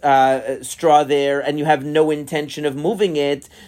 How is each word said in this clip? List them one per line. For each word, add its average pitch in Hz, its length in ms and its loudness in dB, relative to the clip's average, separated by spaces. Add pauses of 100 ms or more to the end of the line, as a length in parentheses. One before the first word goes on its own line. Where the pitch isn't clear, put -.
uh, 135 600 2
straw 151 400 2
there 139 380 0
and 147 180 -4
you 147 60 -4
have 151 180 0
no 156 260 2
intention 151 560 -6
of 135 120 -2
moving 180 400 -2
it, 143 320 -2 (180)